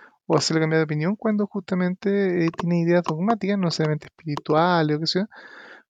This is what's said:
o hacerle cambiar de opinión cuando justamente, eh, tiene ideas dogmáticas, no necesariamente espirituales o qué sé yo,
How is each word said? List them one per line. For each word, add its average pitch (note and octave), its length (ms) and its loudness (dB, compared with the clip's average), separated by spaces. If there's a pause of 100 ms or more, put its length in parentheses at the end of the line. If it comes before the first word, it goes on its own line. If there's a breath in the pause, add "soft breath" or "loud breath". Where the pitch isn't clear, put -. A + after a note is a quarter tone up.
(260 loud breath)
o E3 100 2
hacerle D#3+ 260 0
cambiar D#3+ 180 2
de D#3+ 40 2
opinión D#3 320 -2
cuando G#3 300 -2
justamente, F#3 1000 -2
eh, E3 120 0
tiene E3+ 220 0
ideas E3+ 240 4
dogmáticas, G3 540 -2
no F#3+ 80 0
necesariamente D3+ 400 -2
espirituales D#3 920 0
o D3+ 40 -4
qué E3 60 -6
sé F3+ 140 0
yo, G#3+ 60 -2 (640 loud breath)